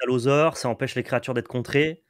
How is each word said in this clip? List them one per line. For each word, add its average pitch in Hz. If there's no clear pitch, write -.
allosaures, 139
ça 127
empêche 120
les 123
créatures 127
d'être 117
contrées. 147